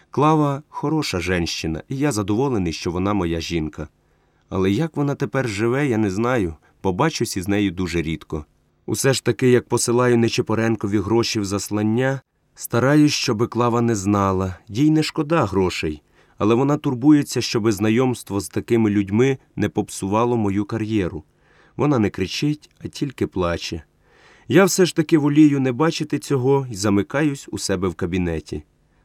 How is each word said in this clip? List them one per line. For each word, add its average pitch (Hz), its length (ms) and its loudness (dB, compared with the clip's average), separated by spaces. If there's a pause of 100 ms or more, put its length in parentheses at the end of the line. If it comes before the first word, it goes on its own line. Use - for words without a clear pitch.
(100)
Клава 147 580 2
хороша 147 520 -4
женщина, 85 680 -2
і 135 80 -8
я 143 160 0
задоволений, 104 600 0
що - 180 -6
вона 95 240 -2
моя 85 260 -2
жінка. 78 480 -6 (600)
Але 95 220 0
як 151 260 -2
вона 143 180 -2
тепер 131 340 -4
живе, 117 380 0
я 113 120 0
не 107 120 2
знаю, 107 440 0 (260)
побачусь 123 560 -2
із 92 120 -4
нею 101 220 2
дуже 85 320 -2
рідко. 78 420 -8 (420)
Усе 131 260 0
ж - 120 -4
таки, 123 260 2
як 120 180 4
посилаю 123 500 2
Нечипоренкові 113 800 0
гроші 110 420 0
в 101 40 -2
заслання, 107 760 -2 (340)
стараюсь, 143 580 2
щоби 117 340 -2
Клава 117 340 0
не 117 160 2
знала, 95 600 0 (120)
їй 135 220 2
не 156 120 4
шкода 151 420 -2
грошей, 90 580 -2 (380)
але 107 140 4
вона 139 220 2
турбується, 139 640 2
щоби 113 320 0
знайомство 110 680 0
з - 80 -8
такими 110 420 0
людьми 104 480 2 (180)
не 101 120 0
попсувало 110 680 -2
мою 101 280 -2
кар'єру. 104 600 -4 (520)
Вона 139 220 2
не 101 120 2
кричить, 147 680 -4
а - 100 -12
тільки 123 380 -4
плаче. 85 560 -4 (680)
Я 160 160 6
все 185 220 2
ж - 100 -6
таки 165 220 2
волію 147 420 4
не 131 120 0
бачити 151 460 -2
цього 135 520 0
і 110 40 -10
замикаюсь 107 760 0
у - 80 -6
себе 95 300 -2
в 85 60 -2
кабінеті. 85 680 -4 (420)